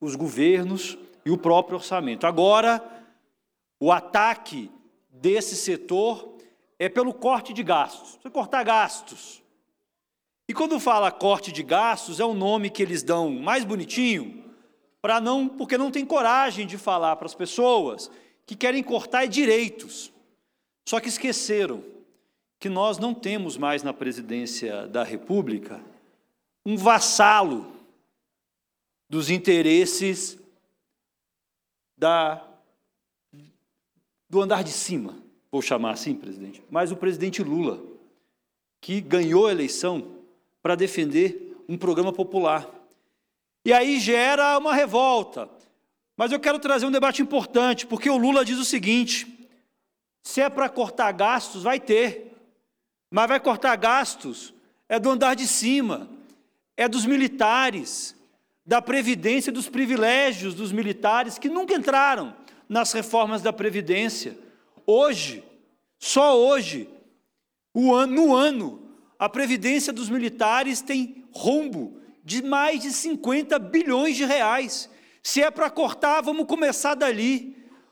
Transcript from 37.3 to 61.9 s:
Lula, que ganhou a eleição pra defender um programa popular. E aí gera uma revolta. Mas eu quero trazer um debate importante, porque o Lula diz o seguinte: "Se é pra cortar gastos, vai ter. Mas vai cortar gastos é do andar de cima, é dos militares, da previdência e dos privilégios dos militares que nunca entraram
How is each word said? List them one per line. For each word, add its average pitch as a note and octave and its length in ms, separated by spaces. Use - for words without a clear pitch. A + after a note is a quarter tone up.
Lula, D3 400
que F#3+ 180
ganhou F3 480
a G#3 40
eleição E3 640
pra F3 140
defender F3+ 800
um E3 80
programa F3+ 340
popular. F3+ 580
E A3+ 80
aí C4 260
gera C4+ 580
uma D4+ 160
revolta. A#3+ 760
Mas A#3 160
eu C#4+ 80
quero C#4+ 200
trazer C#4 260
um C4+ 60
debate C4+ 300
importante, B3 640
porque A#3 240
o C4+ 80
Lula C4+ 260
diz B3 140
o B3+ 80
seguinte: A#3 640
"Se - 180
é C#4 80
pra C4+ 180
cortar A#3+ 440
gastos, G3 520
vai B3+ 160
ter. A3+ 540
Mas G#3+ 180
vai C4+ 120
cortar B3+ 380
gastos A3+ 760
é A3+ 100
do A3 100
andar C4 260
de A#3+ 120
cima, A3+ 640
é A#3+ 120
dos A3+ 180
militares, B3+ 1080
da A#3 160
previdência A#3+ 680
e B3+ 40
dos B3 140
privilégios A#3+ 840
dos F#3+ 180
militares G#3+ 640
que C#4+ 120
nunca F#4 240
entraram C4+ 640